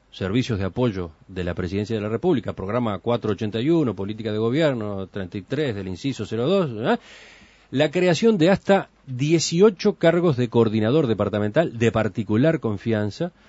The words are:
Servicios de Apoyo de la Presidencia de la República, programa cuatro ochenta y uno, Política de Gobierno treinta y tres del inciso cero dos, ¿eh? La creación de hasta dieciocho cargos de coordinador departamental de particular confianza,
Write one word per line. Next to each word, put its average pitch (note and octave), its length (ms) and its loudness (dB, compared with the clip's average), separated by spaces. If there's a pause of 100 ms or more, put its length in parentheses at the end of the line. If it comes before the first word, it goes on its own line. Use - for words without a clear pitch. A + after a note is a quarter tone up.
Servicios G#2+ 480 -2
de F#2+ 80 -2
Apoyo F#2+ 460 -2 (160)
de F#2 160 -8
la F2 100 -4
Presidencia F#2+ 420 -4
de G#2+ 60 -2
la G#2 80 -4
República, A2+ 440 -2
programa G#2 460 -4
cuatro A2 340 -2
ochenta G#2+ 260 -6
y B2+ 100 -2
uno, D#3 240 2
Política G#2+ 380 -8
de G#2+ 80 -4
Gobierno A2+ 680 -2
treinta F#2+ 300 -10
y G2 60 -8
tres C3+ 320 -4
del F#2+ 140 -8
inciso A2 360 -6
cero A2+ 220 -4
dos, F3+ 240 0
¿eh? A#2+ 280 -2 (720)
La C#3 220 0
creación F3+ 460 2
de E3 120 4
hasta G3 400 2 (160)
dieciocho E3 920 2
cargos E3+ 420 2
de B2 100 0
coordinador A2+ 600 2
departamental G#2 720 0
de A2+ 140 2
particular A2 720 0
confianza, G#2+ 720 -2 (160)